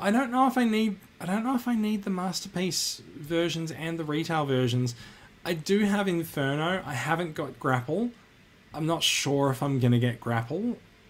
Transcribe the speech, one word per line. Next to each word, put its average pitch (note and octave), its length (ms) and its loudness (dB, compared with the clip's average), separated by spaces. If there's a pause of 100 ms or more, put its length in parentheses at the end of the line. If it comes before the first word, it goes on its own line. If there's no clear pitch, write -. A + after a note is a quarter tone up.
I G3 80 2
don't A#3+ 220 2
know C4 160 4
if B3 100 0
I A#3+ 60 4
need, G#3+ 340 2 (200)
I - 60 -10
don't G3+ 200 0
know C4 100 0
if A#3+ 120 0
I A#3+ 80 2
need G#3+ 280 0
the G3+ 80 -4
Masterpiece F3+ 920 -2 (160)
versions E3 540 -2
and E3 280 -6
the D#3+ 60 -4
retail D#3 400 0
versions. B2 500 2 (520)
I F3 80 -2
do F#3+ 320 0
have G3+ 220 2
Inferno. E3 760 -2
I C#3+ 80 -8
haven't D#3 420 -2
got C#3 240 -8
Grapple. D3+ 520 0 (680)
I'm D#3 100 -2
not D#3+ 180 0
sure C#3 480 2
if B2 100 -2
I'm C#3 160 0
gonna A#2+ 220 6
get A#2+ 200 0
Grapple, C#3 560 -2 (340)